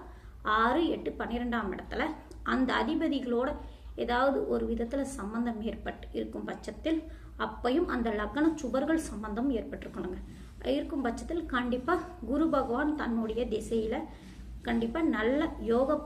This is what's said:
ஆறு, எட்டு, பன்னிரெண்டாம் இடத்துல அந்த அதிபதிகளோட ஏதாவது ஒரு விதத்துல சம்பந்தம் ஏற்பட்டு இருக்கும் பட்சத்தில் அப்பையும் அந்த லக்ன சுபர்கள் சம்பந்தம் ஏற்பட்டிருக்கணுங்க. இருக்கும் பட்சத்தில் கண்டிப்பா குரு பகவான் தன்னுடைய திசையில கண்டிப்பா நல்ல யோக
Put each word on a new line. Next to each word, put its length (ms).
ஆறு, 220
எட்டு, 160
பன்னிரெண்டாம் 540
இடத்துல 300
அந்த 180
அதிபதிகளோட 680
ஏதாவது 340
ஒரு 140
விதத்துல 360
சம்பந்தம் 420
ஏற்பட்டு 360
இருக்கும் 320
பட்சத்தில் 500
அப்பையும் 480
அந்த 160
லக்ன 260
சுபர்கள் 480
சம்பந்தம் 480
ஏற்பட்டிருக்கணுங்க. 600
இருக்கும் 340
பட்சத்தில் 380
கண்டிப்பா 400
குரு 160
பகவான் 360
தன்னுடைய 400
திசையில 440
கண்டிப்பா 320
நல்ல 260
யோக 240